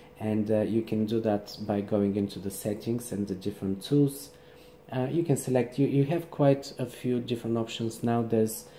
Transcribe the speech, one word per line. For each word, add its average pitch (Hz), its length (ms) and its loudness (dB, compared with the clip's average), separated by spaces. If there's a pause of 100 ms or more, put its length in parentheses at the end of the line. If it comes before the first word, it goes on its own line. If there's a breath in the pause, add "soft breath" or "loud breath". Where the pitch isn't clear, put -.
(200 loud breath)
and, 107 320 0
uh, 107 100 4
you 107 220 2
can 110 240 0
do 113 140 2
that 104 400 0
by 104 200 0
going 101 340 2
into 101 220 -2
the 95 140 -8
settings 117 600 -4
and 101 160 -2
the 98 60 -2
different 95 480 -6
tools. 143 480 2 (640 loud breath)
Uh, 127 180 -2
you 160 140 0
can 143 140 2
select, 127 420 0
you, 139 80 4
you 139 160 4
have 170 260 -2
quite 139 480 2
a 131 80 -4
few 123 340 -2
different 117 380 -2
options 113 460 -4
now. 117 180 2
There's, 113 440 2 (140 loud breath)